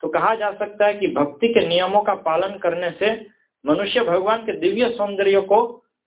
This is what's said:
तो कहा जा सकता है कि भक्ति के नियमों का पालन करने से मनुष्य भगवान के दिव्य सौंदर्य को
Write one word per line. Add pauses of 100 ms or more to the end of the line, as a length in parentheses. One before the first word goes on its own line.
तो
कहा
जा
सकता
है
कि
भक्ति
के
नियमों
का
पालन
करने
से (380)
मनुष्य
भगवान
के
दिव्य
सौंदर्य
को (220)